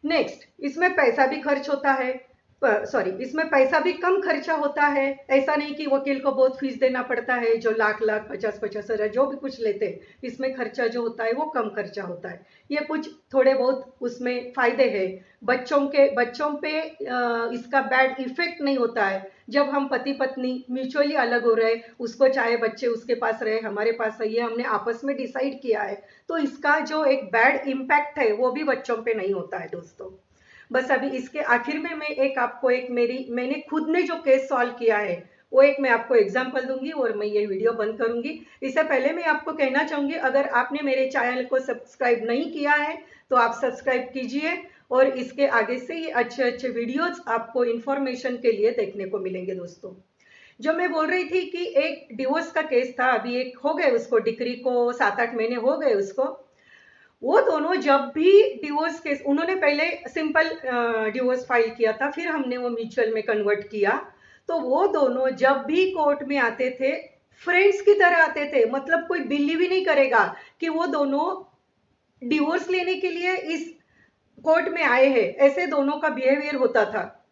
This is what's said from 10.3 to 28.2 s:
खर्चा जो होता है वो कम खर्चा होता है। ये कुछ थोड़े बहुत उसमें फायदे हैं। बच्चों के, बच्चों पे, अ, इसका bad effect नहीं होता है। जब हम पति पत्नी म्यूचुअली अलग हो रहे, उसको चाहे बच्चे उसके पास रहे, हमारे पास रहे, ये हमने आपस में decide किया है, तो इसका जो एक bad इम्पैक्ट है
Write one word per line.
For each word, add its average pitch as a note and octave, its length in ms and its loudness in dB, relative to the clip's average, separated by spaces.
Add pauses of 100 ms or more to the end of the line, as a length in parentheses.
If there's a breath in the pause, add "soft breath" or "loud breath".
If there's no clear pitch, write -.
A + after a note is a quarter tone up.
खर्चा B3+ 320 -4
जो A#3 160 -2
होता A3+ 220 -4
है A3+ 80 0
वो C#4+ 120 -2
कम B3 240 -4
खर्चा G3 340 -8
होता F3+ 260 -10
है। F3 180 -16 (240 soft breath)
ये D4 100 -2
कुछ D#4 300 -6 (240)
थोड़े C4+ 200 6
बहुत C4 460 0
उसमें B3 560 -6
फायदे B3 280 2
हैं। G3 420 -2 (180 loud breath)
बच्चों C#4 420 2
के, C#4 280 4
बच्चों A#3+ 360 0
पे, D4+ 300 -4
अ, A#3+ 720 -4
इसका B3 280 0
bad C4 400 2
effect E4+ 420 -4
नहीं C#4 160 2
होता A#3 260 0
है। F#3+ 280 -4 (180 loud breath)
जब C#4 140 2
हम C#4 240 -2
पति C4+ 240 -2
पत्नी B3+ 580 -4
म्यूचुअली C4 440 0
अलग A#3+ 300 2
हो A3+ 100 4
रहे, A3+ 260 2 (200 loud breath)
उसको B3 280 2
चाहे A#3+ 280 2
बच्चे A3+ 300 -2
उसके A#3 280 -2
पास A3+ 280 -2
रहे, A3 180 -2
हमारे G#3+ 320 -2
पास A3 280 -4
रहे, A3 100 -2
ये A3+ 100 -2
हमने A#3 240 -4
आपस A3+ 400 -2
में C#4 120 -2
decide C4 460 -6
किया G#3+ 200 0
है, G3+ 200 -8 (260 soft breath)
तो E4 100 -2
इसका D4 420 0
जो D#4 240 -2
एक C4+ 200 2
bad C4 440 2
इम्पैक्ट C#4+ 500 0
है A3+ 140 4